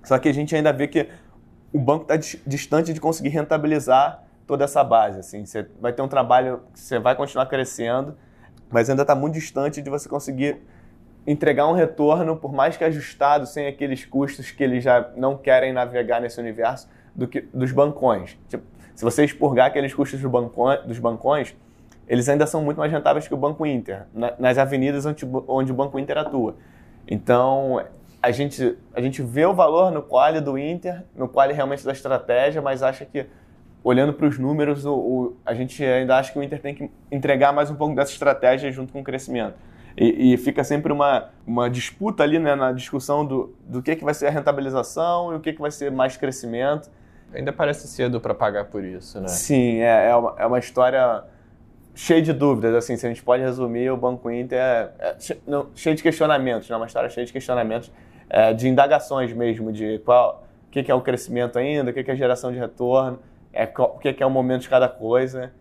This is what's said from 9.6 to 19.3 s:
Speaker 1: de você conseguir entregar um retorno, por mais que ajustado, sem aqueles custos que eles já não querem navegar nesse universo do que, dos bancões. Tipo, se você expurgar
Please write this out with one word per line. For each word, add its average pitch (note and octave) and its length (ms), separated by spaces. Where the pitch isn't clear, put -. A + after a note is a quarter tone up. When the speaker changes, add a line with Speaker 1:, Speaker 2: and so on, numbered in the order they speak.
Speaker 1:
de C#3+ 120
você C#3+ 180
conseguir C#3 480
entregar D3 400
um E3+ 60
retorno, D#3+ 640
por C#3+ 160
mais D3 240
que E3+ 60
ajustado, C#3+ 640
sem D3 180
aqueles C#3 400
custos C#3 460
que - 120
eles B2 200
já B2 340
não C3+ 180
querem C3 380
navegar A#2+ 480
nesse A#2 180
universo A2+ 480
do A#2+ 120
que, C3+ 140
dos B2+ 300
bancões. C3 680
Tipo, - 160
se - 100
você A#2+ 220
expurgar B2+ 400